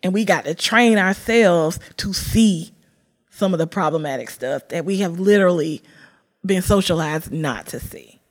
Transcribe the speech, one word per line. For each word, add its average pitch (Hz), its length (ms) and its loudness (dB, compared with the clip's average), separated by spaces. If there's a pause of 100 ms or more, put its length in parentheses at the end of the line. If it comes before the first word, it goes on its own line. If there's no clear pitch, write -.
and 185 120 -2
we 208 120 0
got 185 200 0
to 160 100 -4
train 226 420 2
ourselves 185 800 2 (180)
to 202 160 -6
see 196 580 0 (580)
some 190 240 -2
of 170 40 -2
the 160 100 0
problematic 151 640 -4
stuff 131 400 -8
that 165 160 -6
we 190 120 -2
have 175 220 -4
literally 180 600 2 (640)
been 190 160 0
socialized 160 680 0
not 139 360 -6
to - 120 -12
see. - 400 -18 (120)